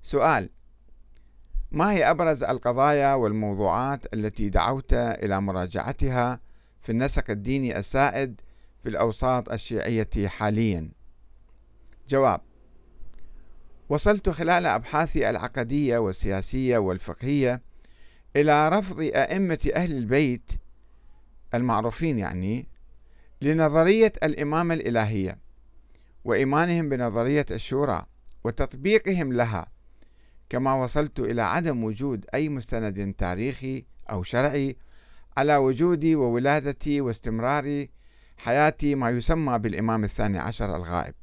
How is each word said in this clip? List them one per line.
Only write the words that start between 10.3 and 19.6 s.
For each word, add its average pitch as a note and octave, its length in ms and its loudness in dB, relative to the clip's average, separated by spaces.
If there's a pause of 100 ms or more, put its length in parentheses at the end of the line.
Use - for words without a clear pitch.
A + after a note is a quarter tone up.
جواب: C3+ 320 2 (1500)
وصلت G3 420 2
خلال E3+ 360 2
أبحاثي B2+ 640 0
العقدية A#2+ 680 -2
والسياسية A2+ 800 0
والفقهية A#2+ 840 -2 (720)
إلى D3 320 6
رفض F#3+ 320 0
أئمة D#3+ 720 0